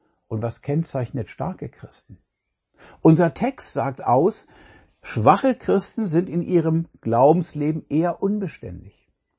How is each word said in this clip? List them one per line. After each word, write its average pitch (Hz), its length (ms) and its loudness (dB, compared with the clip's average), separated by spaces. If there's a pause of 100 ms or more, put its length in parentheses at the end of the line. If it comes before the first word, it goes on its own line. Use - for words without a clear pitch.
(280)
und 110 140 -6
was 117 200 -6
kennzeichnet 135 680 -4
starke 151 400 -10
Christen? - 480 -20 (840)
Unser 165 340 4
Text - 380 -6
sagt 127 300 -6
aus, 143 440 0 (560)
schwache 156 500 4
Christen 196 540 -2
sind 175 200 0
in 170 140 -4
ihrem 165 460 0 (140)
Glaubensleben 147 880 2
eher 165 340 -2
unbeständig. 190 840 -8 (320)